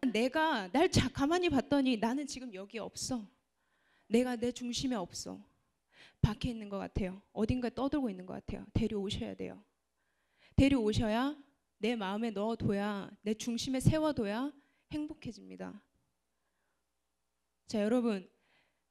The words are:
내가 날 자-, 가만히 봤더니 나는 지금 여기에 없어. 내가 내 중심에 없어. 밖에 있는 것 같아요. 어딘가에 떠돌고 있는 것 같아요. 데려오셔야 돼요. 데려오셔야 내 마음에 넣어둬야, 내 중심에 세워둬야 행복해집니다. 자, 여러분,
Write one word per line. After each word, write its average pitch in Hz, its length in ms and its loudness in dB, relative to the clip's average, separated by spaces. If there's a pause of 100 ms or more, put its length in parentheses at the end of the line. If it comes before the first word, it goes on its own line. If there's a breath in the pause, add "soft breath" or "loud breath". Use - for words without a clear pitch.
(140)
내가 247 580 2
날 339 200 4
자-, - 180 2
가만히 339 400 2
봤더니 262 480 4
나는 247 300 0
지금 254 260 -10
여기에 202 260 -10
없어. 226 480 -6 (800)
내가 247 280 2
내 240 160 -2
중심에 247 440 -4
없어. 190 480 -8 (800 loud breath)
밖에 220 280 2
있는 220 200 -10
것 196 80 -6
같아요. 190 440 -6 (100)
어딘가에 226 420 -2
떠돌고 269 360 -2
있는 185 160 -10
것 180 80 -12
같아요. 202 400 -10
데려오셔야 208 600 -2
돼요. 190 280 -12 (920 soft breath)
데려오셔야 254 800 4 (400)
내 233 180 0
마음에 208 360 -2
넣어둬야, 202 760 -2 (120)
내 214 120 0
중심에 247 460 -2
세워둬야 277 720 2 (400 soft breath)
행복해집니다. 208 880 -8 (1900)
자, 214 140 0
여러분, 220 480 2 (600)